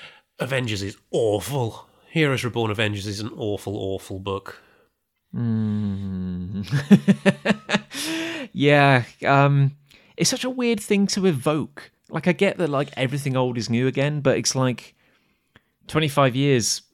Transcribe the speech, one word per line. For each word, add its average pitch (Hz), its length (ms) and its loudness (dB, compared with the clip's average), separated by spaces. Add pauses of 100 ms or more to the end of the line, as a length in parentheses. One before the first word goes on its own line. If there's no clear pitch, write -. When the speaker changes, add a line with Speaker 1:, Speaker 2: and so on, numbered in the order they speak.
(400)
Speaker 1:
Avengers 123 420 -4
is 98 160 -8 (140)
awful. 113 760 -2 (220)
Heroes 143 340 0
Reborn 117 280 -2
Avengers 104 360 -2
is 101 140 -6
an 104 160 -8
awful, 104 400 -6
awful 95 420 -8
book. 98 420 -10 (760)
Speaker 2:
Mm. 98 1300 -4
<laughs> 196 1120 2 (760)
Yeah, 139 500 4 (220)
um, 139 500 4 (400)
it's - 160 0
such 247 120 -4
a 254 60 -2
weird 240 300 0
thing 202 280 2
to 190 200 2
evoke. 156 640 0 (180)
Like, 160 180 -4
I 180 40 4
get 185 260 2
that, 165 120 0
like, 139 280 0
everything 135 400 -2
old 127 200 0
is 110 120 -4
new 120 160 2
again, 139 360 0
but 135 160 4
it's - 180 -2
like 127 400 -2 (920)
twenty-five 143 480 2
years 131 460 2 (120)